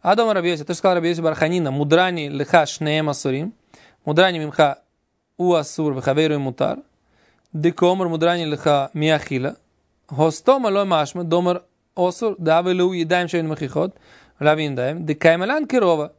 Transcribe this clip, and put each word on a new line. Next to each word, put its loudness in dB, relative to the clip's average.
А 4
дома 2
Раби 0
Йоси, -2
то, -6
что -2
сказал 2
Раби 0
Йоси -2
бар 0
Ханина, 0
«мудрани 2
леха 2
шнеем -2
асурим», -4
«мудрани 2
мимха 0
у 2
асур -2
вехавейру 0
и -2
мутар», -4
«декомар 0
мудрани 0
леха 0
миахила», -2
«хостома 0
ло 0
машма, -2
домар 0
осур, -2
давы 2
лу 2
едаем -2
шейн -2
махихот, -4
лавин 0
даем, -4
декай 2
малан -4
кирова». 0